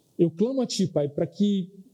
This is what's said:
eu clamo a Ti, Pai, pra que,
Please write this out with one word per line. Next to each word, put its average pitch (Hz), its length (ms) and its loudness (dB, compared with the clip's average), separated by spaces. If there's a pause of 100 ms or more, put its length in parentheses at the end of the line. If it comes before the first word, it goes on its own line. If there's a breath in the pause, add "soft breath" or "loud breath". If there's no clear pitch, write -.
(180)
eu 170 120 4
clamo 226 320 0
a 233 60 0
Ti, - 180 -2
Pai, 147 240 0
pra 170 160 -2
que, 196 420 -2 (260)